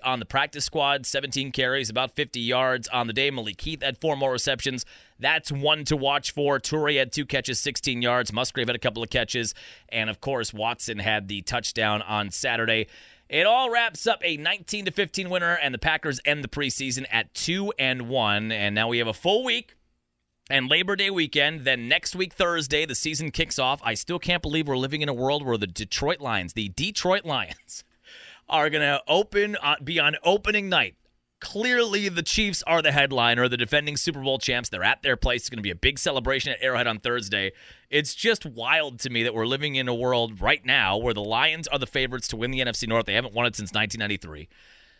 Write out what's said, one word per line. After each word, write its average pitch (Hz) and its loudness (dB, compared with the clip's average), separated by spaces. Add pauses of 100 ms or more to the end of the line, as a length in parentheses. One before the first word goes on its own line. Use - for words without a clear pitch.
on 127 0
the 113 -8
practice 143 0
squad, 139 0
seventeen 135 -4
carries, 131 0
about 123 -2
fifty 131 -4
yards 123 0
on 120 0
the 113 -4
day. 135 2
Malik 110 -8
Heath 156 -6
had 135 -4
four 151 0
more 135 2
receptions. 127 -2 (320)
That's 156 0
one 147 0
to 151 2
watch 139 0
for. 143 2
Toure 151 0
had 131 0
two 147 -2
catches, 127 -2
sixteen 123 -2
yards. 120 2
Musgrave 120 -2
had 123 -2
a 113 -6
couple 117 -2
of 113 -6
catches. 117 0 (320)
And, 110 -2
of 104 -8
course, 127 -2
Watson 110 -4
had 107 0
the 101 -6
touchdown 107 0
on 101 -2
Saturday. 113 0 (420)
It 156 4
all 240 4
wraps 226 0
up 220 2
a 165 -2
nineteen 190 -4
to 185 -2
fifteen 190 -2
winner, 175 2
and 139 0
the 120 -6
Packers 156 0
end 147 2
the - -6
preseason 131 -4
at 113 0
two 196 -2
and 131 0
one. 110 2
And 104 0
now 110 4
we 117 2
have 117 2
a 110 -2
full 208 2
week 240 -2 (720)
and 135 2
Labor 180 2
Day 196 0
weekend. 151 2
Then 123 0
next 170 0
week, 185 -4
Thursday, 160 0
the 135 -6
season 156 -4
kicks - -2
off. 135 0
I 113 0
still 170 -4
can't 175 0
believe 156 -2
we're 131 2
living 139 -2
in 147 -2
a 139 -2
world 135 0
where 120 2
the 101 0
Detroit 123 -2
Lions, 104 -2
the 104 -4
Detroit 185 0
Lions, 120 -6 (320)
<laughs> - -20
are 151 4
gonna 147 2
open, 202 4
uh, 147 2
be 165 0
on 151 4
opening 202 4
night. 135 2 (440)
Clearly, 220 2
the 170 -2
Chiefs 202 0
are 165 4
the 156 -6
headliner, 127 4
the 123 0
defending 147 0
Super 143 -4
Bowl 135 0
champs. 120 -2
They're 92 -4
at 117 2
their 135 4
place. 123 0
It's - -8
gonna 113 -8
be 101 -2
a 85 -4
big 139 2
celebration 135 -2
at 113 -4
Arrowhead 123 2
on 110 0
Thursday. 101 -2 (400)
It's 147 0
just 220 0
wild 131 -2
to 131 -6
me 117 0
that 117 0
we're 110 0
living 139 -2
in 131 0
a 123 0
world 117 0
right 135 2
now 113 2
where 117 0
the 104 -2
Lions 147 0
are 143 -2
the 135 -2
favorites 127 -4
to 117 -6
win 120 -2
the 131 -2
N 123 0
F 117 -4
C 117 -4
North. 113 2
They 98 -2
haven't 113 0
won 117 2
it 120 0
since 101 -6
nineteen 107 -2
ninety-three. 85 -6 (500)